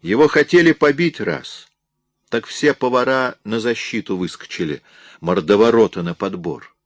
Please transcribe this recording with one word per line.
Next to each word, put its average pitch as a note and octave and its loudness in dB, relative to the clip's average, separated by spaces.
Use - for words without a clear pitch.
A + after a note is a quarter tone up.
Его A2+ 2
хотели E3 4
побить D3+ 0
раз, E2+ -8
так A#2 -4
все - 0
повара B2+ 0
на A2 -4
защиту A2 -4
выскочили, E2 -8
мордоворота G2 2
на E2+ -6
подбор. F2+ -8